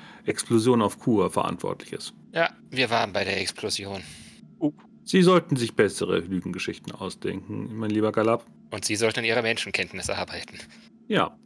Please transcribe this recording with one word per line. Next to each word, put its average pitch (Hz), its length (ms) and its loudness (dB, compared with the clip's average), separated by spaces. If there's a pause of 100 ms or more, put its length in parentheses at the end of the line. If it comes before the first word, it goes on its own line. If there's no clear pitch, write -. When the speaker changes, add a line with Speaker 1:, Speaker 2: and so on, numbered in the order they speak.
(260)
Speaker 1:
Explosion 117 560 4
auf 104 180 0
Kur 107 320 2
verantwortlich - 640 -4
ist. - 200 -12 (200)
Speaker 2:
Ja, 165 160 0 (200)
wir 127 200 0
waren 113 240 2
bei 98 100 0
der 95 160 -2
Explosion. 98 600 -6 (580)
Speaker 3:
Oh. 151 140 0 (340)
Speaker 1:
Sie 185 140 6
sollten 170 340 6
sich 117 200 -2
bessere 92 440 2
Lügengeschichten 90 720 -6
ausdenken, 98 840 -8
mein 110 140 -4
lieber 107 200 2
Galab. 113 320 2 (280)
Speaker 2:
Und 104 140 -6
Sie 107 100 -2
sollten 110 240 0
an 113 60 0
Ihrer 117 180 2
Menschenkenntnis 98 640 -2
arbeiten. - 480 -6 (500)
Speaker 1:
Ja, 139 380 0